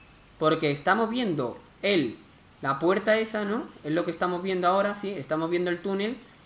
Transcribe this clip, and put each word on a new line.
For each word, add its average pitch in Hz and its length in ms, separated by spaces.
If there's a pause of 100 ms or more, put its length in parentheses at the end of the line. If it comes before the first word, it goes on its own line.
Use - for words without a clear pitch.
(400)
Porque 156 320
estamos 196 360
viendo 175 480 (260)
él, 180 360 (420)
la 139 200
puerta 196 380
esa, 220 260
¿no? 226 240 (160)
Es 147 80
lo 175 120
que 180 60
estamos 180 320
viendo 180 240
ahora, 202 300
sí, 202 140
estamos 156 380
viendo 175 220
el 175 100
túnel. 196 380 (280)